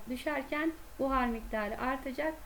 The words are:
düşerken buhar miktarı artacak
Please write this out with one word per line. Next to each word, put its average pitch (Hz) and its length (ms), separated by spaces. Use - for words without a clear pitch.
düşerken 294 640
buhar 269 280
miktarı 220 540
artacak 269 540